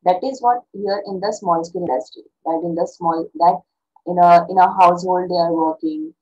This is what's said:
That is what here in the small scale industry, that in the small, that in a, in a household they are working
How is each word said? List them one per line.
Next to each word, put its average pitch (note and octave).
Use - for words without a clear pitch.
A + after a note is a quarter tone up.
That F3+
is C4+
what A#3+
here G3+
in F#3+
the G#3+
small E3+
scale F3
industry, -
that D#3+
in E3+
the F3
small, E3
that F3
in F3+
a, F3
in F#3
a F#3
household F3+
they F3+
are E3+
working D#3+